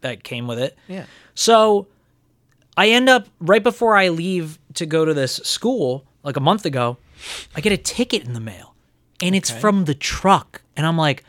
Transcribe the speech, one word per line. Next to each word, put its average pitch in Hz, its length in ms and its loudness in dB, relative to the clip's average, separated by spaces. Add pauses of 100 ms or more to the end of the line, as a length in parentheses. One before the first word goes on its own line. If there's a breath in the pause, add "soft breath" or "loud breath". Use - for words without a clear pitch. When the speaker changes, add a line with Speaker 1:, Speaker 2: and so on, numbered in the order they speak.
Speaker 1:
that 120 220 -10
came 120 240 -10
with 117 120 -6
it. 131 180 -6 (100)
Speaker 2:
Yeah. 185 180 -14 (300 soft breath)
Speaker 1:
So 220 520 4 (920)
I 202 120 4
end 247 200 4
up, 254 180 4 (120)
right 196 240 4
before 233 320 2
I 190 140 4
leave 165 480 -4 (180)
to 170 100 -6
go 160 200 0
to 160 80 0
this 135 300 -2
school, 151 600 -2 (180)
like, 143 140 -6
a - 40 -2
month 180 240 2
ago, 123 320 -2 (580 loud breath)
I 151 60 -8
get 208 120 0
a 180 40 0
ticket - 480 -4
in 120 80 -10
the 117 60 -8
mail, 110 340 -14 (480)
and 185 140 0
it's 185 160 -2
Speaker 2:
Okay. 113 80 -10
Speaker 1:
from 202 260 0
the 147 80 -2
truck. - 680 -2 (140)
And 151 120 -2
I'm 165 100 0
like, 151 320 0